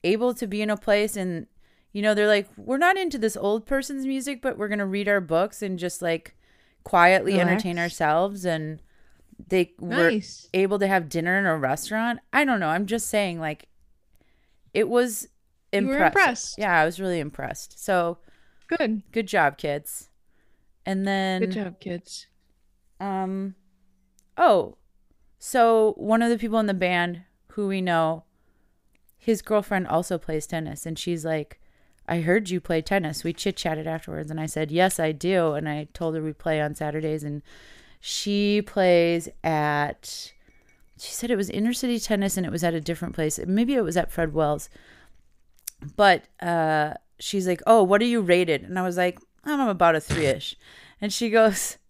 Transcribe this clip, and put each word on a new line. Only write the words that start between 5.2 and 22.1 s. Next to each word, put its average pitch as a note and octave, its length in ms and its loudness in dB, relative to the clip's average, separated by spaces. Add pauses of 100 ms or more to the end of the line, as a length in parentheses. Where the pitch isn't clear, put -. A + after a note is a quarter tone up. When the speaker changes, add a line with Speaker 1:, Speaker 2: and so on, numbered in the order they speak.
Speaker 1:
books E3+ 400 0
and F#3 180 -6
just, F3 220 -6
like, E3 340 -4 (480)
quietly F3+ 500 6
Speaker 2:
Relax. F3+ 180 4
Speaker 1:
entertain F3+ 280 -2
ourselves." F3 680 0
And D#3 360 -4 (680)
they F3+ 320 0
were E3+ 320 2
Speaker 2:
Nice. - 420 -6
Speaker 1:
able G3 260 0
to G3 80 0
have F3+ 220 0
dinner E3+ 300 -2
in G3 60 0
a D#3+ 120 0
restaurant. G#3+ 640 -4 (140)
I C#4+ 120 4
don't A#3+ 140 0
know. D#3+ 100 -2
I'm F#3 160 -2
just A3 240 -4
saying, F#3 300 -2
like, D#3 300 -8 (1040)
it G#3 160 0
was A#3+ 380 0 (460)
Speaker 2:
You G#3+ 140 2
were C4+ 80 0
Speaker 1:
impressive. C#4+ 120 4
Speaker 2:
impressed. D#4+ 520 2
Speaker 1:
Yeah, F3+ 200 2
I D#3 60 6
was E3+ 140 -4
really F3+ 200 -2
impressed. - 640 -10
So F3 360 0 (480)
Speaker 2:
Good. A3+ 340 -2 (100)
Speaker 1:
good A3 160 -2
job, D3+ 300 2
kids. - 520 -8 (760)
And F#3+ 220 -2
then F#3+ 340 0
Speaker 2:
Good F#3 100 -2
job, F#3+ 280 -8
kids. - 480 -12 (720)